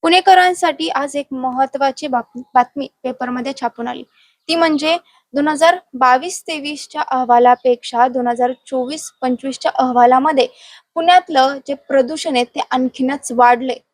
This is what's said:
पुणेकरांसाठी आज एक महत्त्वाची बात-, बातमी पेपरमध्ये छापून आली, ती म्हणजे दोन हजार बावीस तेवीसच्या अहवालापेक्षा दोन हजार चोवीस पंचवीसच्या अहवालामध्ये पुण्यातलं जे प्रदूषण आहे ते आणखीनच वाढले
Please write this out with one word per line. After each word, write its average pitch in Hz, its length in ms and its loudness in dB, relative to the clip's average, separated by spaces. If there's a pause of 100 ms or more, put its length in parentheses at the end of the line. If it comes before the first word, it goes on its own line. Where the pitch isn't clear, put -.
पुणेकरांसाठी 359 840 2
आज 285 280 -6
एक 285 160 -6
महत्त्वाची 262 720 -2
बात-, 247 340 -6 (140)
बातमी 254 340 0 (160)
पेपरमध्ये 247 560 -8
छापून 233 280 -6
आली, - 140 -10 (460)
ती 320 60 0
म्हणजे 320 440 0 (340)
दोन 285 160 0
हजार 320 280 4 (180)
बावीस 262 480 0
तेवीसच्या 294 580 -10
अहवालापेक्षा 247 1080 2
दोन 247 200 -4
हजार 247 240 -2 (140)
चोवीस 262 460 -6 (100)
पंचवीसच्या 262 520 -4
अहवालामध्ये 254 760 2 (460)
पुण्यातलं 330 720 2
जे 285 80 -4
प्रदूषण 269 600 -2
आहे 247 80 0
ते 277 160 -12 (100)
आणखीनच 254 640 -4
वाढले 247 420 2 (200)